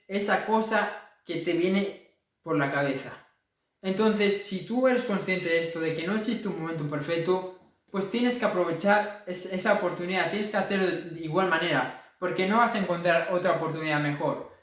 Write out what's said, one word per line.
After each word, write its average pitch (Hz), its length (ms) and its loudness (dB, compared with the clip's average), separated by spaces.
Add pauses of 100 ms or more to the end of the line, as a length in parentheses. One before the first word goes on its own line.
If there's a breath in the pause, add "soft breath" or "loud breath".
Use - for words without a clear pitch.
esa 202 380 0
cosa 214 480 2 (320)
que 165 120 -6
te 170 180 0
viene 190 640 0 (240)
por 160 160 0
la 139 120 2
cabeza. 139 400 -2 (720)
Entonces, 202 640 2
si 185 220 -6
tú 254 200 2
eres 254 180 2
consciente 185 440 -2
de 165 120 4
esto, 165 200 -4
de 156 140 0
que 160 120 -4
no 202 80 0
existe 214 340 -2
un 165 120 -4
momento 160 300 -4
perfecto, 165 680 -2 (320)
pues 196 200 -4
tienes 240 280 0
que 214 60 0
aprovechar 190 840 0
es-, 185 260 -8
esa 185 220 2
oportunidad, 175 560 -2
tienes 208 200 -2
que 208 80 -4
hacerlo 190 280 0
de 160 340 -4
igual 170 280 0
manera, 160 720 -2
porque 185 280 0
no 214 120 4
vas 233 160 4
a 208 60 0
encontrar 170 520 2
otra 180 200 2
oportunidad 156 480 -2
mejor. 147 520 -2 (100)